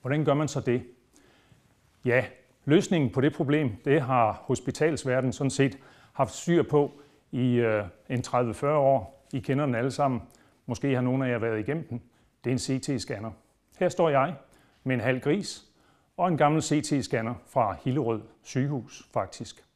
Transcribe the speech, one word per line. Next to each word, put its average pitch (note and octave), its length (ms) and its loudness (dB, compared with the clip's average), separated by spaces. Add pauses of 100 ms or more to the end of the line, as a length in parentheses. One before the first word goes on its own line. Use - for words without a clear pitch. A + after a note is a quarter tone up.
Hvordan C#3+ 240 0
gør C#3+ 80 4
man D3 140 2
så C3+ 120 -4
det? B2 260 0 (1200)
Ja, A#2+ 200 4 (400)
løsningen D3+ 460 2
på C3 100 0
det D3 120 2
problem, C#3+ 420 0 (100)
det D3 160 4
har A#2+ 300 2
hospitalsverdenen C3 1000 -2
sådan C3+ 180 -2
set C3+ 260 0 (360)
haft - 200 -2
styr E3+ 300 2
på D3 280 2 (400)
i, B2 220 0
øh, A2 320 2 (240)
en B2 120 -2
tredive B2 320 0
fyrre C#3+ 240 0
år. C3+ 560 0
I C3+ 60 -4
kender C#3+ 260 -2
den B2 100 -2
alle B2+ 160 -2
sammen. C3 300 -2 (440)
Måske C3 280 -2
har B2 80 0
nogle B2+ 240 0
af B2 60 0
jer A#2+ 60 0
været A2 220 -2
igennem D3 280 -6
den. A#2+ 140 -8 (420)
Det C#3+ 60 -2
er C#3 40 0
en B2 60 0
C C3 220 -4
T-scanner. A2 500 -6 (480)
Her F3+ 100 2
står E3 200 2
jeg C3+ 260 2 (480)
med C3 120 0
en A#2 60 0
halv B2+ 180 0
gris - 460 -2 (520)
og F3 100 2
en E3 100 2
gammel D3+ 240 4
C D3+ 240 0
T-scanner B2 480 -2 (120)
fra G#2 380 0
Hillerød A#2 380 0 (220)
sygehus, C3+ 720 -4
faktisk. - 520 -6 (100)